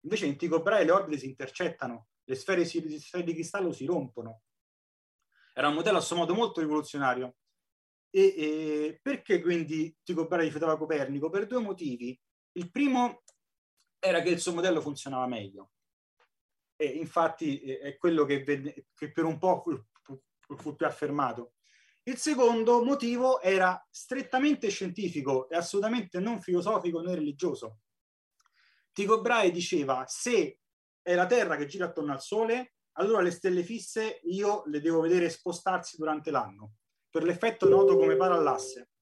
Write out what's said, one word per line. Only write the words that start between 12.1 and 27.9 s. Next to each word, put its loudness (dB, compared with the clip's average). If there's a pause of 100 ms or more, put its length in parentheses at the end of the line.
Il -10
primo 0 (760)
era 2
che 2
il 2
suo -2
modello 2
funzionava -6
meglio. -10 (1040)
E -2
infatti, -2
eh, -8
è -12
quello 2
che 0
venne, -4
che -12
per 0
un -2
po' 2
fu, -10 (180)
fu, -16
fu -10
più 0
affermato. -4 (500)
Il -6
secondo 4
motivo 2
era 2
strettamente 0
scientifico -2
e -2
assolutamente -2
non -2
filosofico 0
né -2
religioso. -4 (1120)